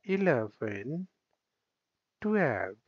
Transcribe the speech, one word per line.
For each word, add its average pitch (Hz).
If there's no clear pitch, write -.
eleven, 147
twelve. 123